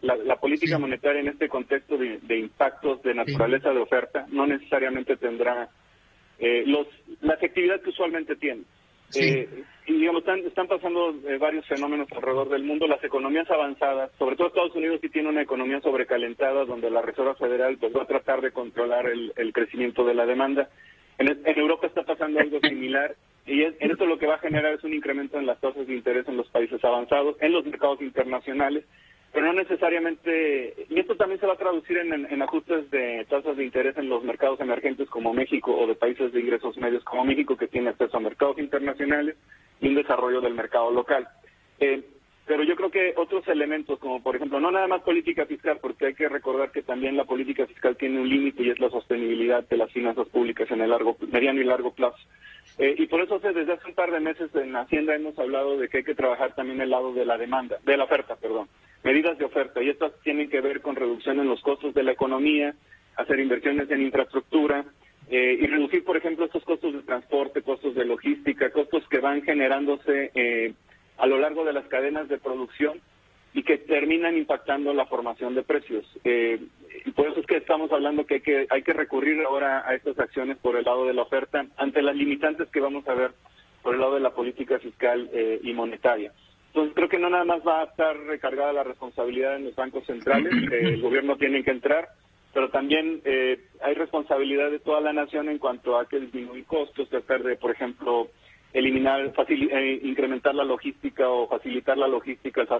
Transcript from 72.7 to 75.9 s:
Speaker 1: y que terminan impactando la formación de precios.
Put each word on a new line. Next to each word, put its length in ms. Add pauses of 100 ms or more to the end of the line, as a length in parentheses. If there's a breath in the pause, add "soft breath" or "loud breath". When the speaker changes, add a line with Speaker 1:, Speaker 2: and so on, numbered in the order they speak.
Speaker 1:
y 100
que 140
terminan 640
impactando 560
la 100
formación 500
de 80
precios. 440 (180)